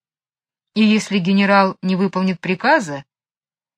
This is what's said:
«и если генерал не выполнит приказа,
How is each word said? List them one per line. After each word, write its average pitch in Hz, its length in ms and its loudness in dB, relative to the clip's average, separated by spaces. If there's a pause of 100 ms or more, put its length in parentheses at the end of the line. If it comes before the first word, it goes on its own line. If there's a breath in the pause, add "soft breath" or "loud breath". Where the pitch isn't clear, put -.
(760)
«и 214 80 2
если 208 360 2
генерал 196 640 2
не 185 160 -2
выполнит 185 420 -2
приказа, 180 680 -2 (720)